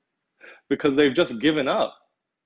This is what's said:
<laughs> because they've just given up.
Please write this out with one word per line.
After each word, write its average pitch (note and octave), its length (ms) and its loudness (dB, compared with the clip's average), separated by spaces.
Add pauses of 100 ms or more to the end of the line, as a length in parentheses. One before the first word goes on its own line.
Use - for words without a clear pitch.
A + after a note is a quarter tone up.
(240)
<laughs> - 440 -20
because C#3 280 0
they've C#3+ 180 4
just C#3+ 260 -2
given D3 280 0
up. F3 260 -2 (520)